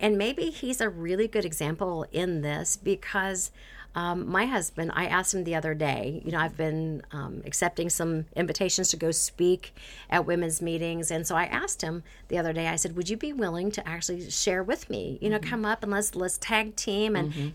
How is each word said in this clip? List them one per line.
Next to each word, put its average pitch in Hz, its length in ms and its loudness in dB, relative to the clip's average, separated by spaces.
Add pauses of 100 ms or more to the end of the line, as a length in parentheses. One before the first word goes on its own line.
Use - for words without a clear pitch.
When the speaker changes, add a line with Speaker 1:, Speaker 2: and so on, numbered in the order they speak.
Speaker 1:
and 208 180 6
maybe 277 320 0
he's 254 320 -4
a 220 80 2
really 180 380 0
good 208 180 0
example 160 640 -2
in 170 300 0
this 147 340 0
because, 190 760 0 (460)
um, 175 320 0
my 190 180 4
husband, 165 480 0
I 175 120 0
asked 180 280 2
him 185 100 0
the 170 100 0
other 160 180 0
day, 143 520 0
you 160 80 -2
know, 165 80 0
I've 160 160 0
been, 160 460 0 (100)
um, 139 340 -8
accepting 170 440 0
some 165 340 0 (100)
invitations 180 540 2
to 170 80 2
go 160 160 2
speak - 600 2 (380)
at 170 160 4
women's 170 340 2
meetings. 165 520 -2
And 160 140 -2
so 175 100 0
I 170 80 4
asked - 380 -2
him 165 200 -4 (240)
the 175 120 0
other 165 140 0
day, 165 140 0
I 165 100 0
said, 170 200 -2
"Would 175 120 -2
you 220 80 0
be 302 160 -4
willing 190 400 0
to - 160 -6
actually 170 420 -4
share 185 340 2
with - 260 -2
me? 101 300 -4
You 208 100 0
know, 214 80 2
Speaker 2:
Mm-hmm. - 120 -4
Speaker 1:
come 226 140 -2
up 214 200 0
and 202 80 -2
let's, 202 240 0
let's 180 220 -2
tag 214 380 0
team." 214 380 2
And 151 180 2
Speaker 2:
Mm-hmm. 147 220 -2